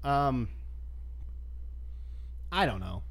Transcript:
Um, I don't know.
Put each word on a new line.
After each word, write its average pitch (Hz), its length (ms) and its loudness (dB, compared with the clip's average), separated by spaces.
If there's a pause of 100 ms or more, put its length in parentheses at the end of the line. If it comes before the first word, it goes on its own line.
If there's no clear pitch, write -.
Um, 139 440 6 (2000)
I 180 140 8
don't 101 140 2
know. 92 300 -2